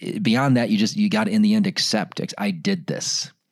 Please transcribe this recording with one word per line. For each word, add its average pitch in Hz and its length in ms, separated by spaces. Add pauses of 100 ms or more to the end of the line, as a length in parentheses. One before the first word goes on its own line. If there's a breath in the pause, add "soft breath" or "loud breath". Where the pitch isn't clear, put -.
eh, - 160
beyond 139 400
that, 120 100
you 107 80
just, 104 220
you 104 100
gotta, 107 220
in 107 100
the 107 140
end, 104 120
accept, - 540
ex-, - 160
"I 101 140
did 87 380
this. - 440 (200)